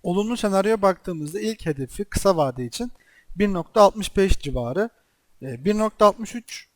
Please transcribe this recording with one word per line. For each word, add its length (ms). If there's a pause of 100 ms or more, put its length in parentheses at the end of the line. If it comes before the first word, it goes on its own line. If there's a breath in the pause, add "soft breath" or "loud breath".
Olumlu 340
senaryoya 460
baktığımızda 580
ilk 260
hedefi 380
kısa 320
vade 280
için 280 (440 soft breath)
bir 160
nokta 300
altmış 340
beş 220
civarı. 520 (520)
E, 220
bir 140
nokta 280
altmış 280
üç 420